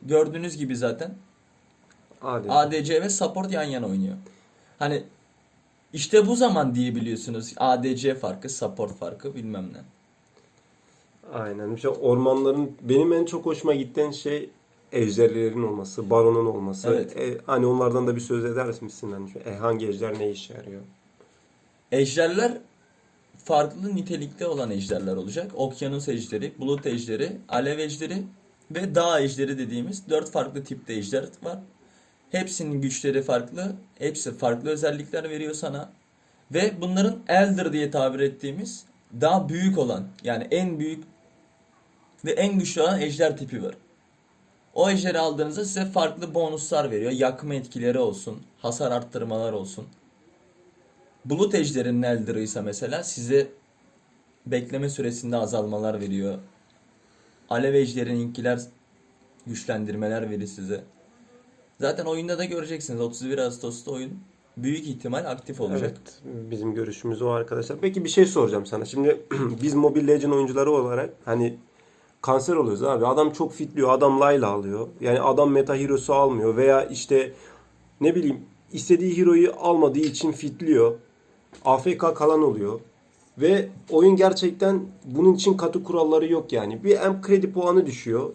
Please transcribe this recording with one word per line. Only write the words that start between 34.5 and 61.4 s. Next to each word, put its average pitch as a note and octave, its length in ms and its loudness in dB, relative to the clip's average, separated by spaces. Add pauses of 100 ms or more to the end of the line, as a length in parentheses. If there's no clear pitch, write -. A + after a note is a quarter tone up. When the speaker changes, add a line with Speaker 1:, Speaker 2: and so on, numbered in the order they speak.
Speaker 1:
özellikler D3+ 600 -4
veriyor D#3 240 -8
sana. C#3+ 360 -10 (600)
Ve G3 280 2
bunların F#3+ 360 2 (120)
Elder F#3 440 4
diye D3 180 -2
tabir C3+ 300 0
ettiğimiz C#3 640 -6 (360)
daha E3 280 2
büyük F#3 300 0
olan, A2+ 260 0 (200)
yani A#2+ 260 -4
en F3 280 0
büyük D#3 260 -6 (1200)
ve D#3 60 -4
en G3 280 2
güçlü E3+ 240 0
olan F#3 180 2
ejder D3+ 360 0
tipi B2 260 -10
var. - 120 -8 (1000)
O F#3+ 160 4
ejderi F#3 280 0
aldığınızda D3+ 460 -2
size F#3+ 200 -4
farklı E3 500 -2
bonuslar D#3 560 -2
veriyor. A2 200 -2
Yakma C3 440 -2
etkileri B2 440 -2
olsun, A2 400 -4 (200)
hasar A#2+ 340 -4
arttırmalar A2+ 600 -4
olsun. G2+ 320 -8 (1400)
Bulut F#3 300 2
ejderinin B2 480 0
Elder'ı A#2 380 -2
ise A2 200 -6
mesela A#2 420 -6
size C3+ 460 0 (1000)
bekleme B2 420 -2
süresinde A#2+ 480 -4
azalmalar G#2+ 640 -2
veriyor. G2 380 -4 (1120)
Alev C3+ 240 0
ejderininkiler A#2+ 840 0 (880)
güçlendirmeler G#2+ 840 -4
verir G2 160 -6
size. G2 380 -8 (960)